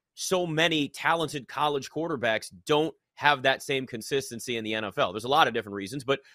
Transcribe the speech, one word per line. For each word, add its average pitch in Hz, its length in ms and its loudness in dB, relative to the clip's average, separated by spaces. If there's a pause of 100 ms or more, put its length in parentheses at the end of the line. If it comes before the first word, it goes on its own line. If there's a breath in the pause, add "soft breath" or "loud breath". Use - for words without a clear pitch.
(140)
so 180 320 0
many 160 420 2
talented 151 580 -2
college 143 440 -2
quarterbacks 123 600 -2 (140)
don't 151 280 2 (200)
have 139 280 4
that 135 200 2
same 135 240 -2
consistency 123 720 -4
in 110 80 -4
the 110 100 -2
N 110 100 -2
F 101 140 -6
L. 110 140 2
There's 107 120 -6
a 120 40 -4
lot 147 200 6
of 113 60 -2
different 104 200 -4
reasons, 101 300 -6
but 135 160 2 (140 soft breath)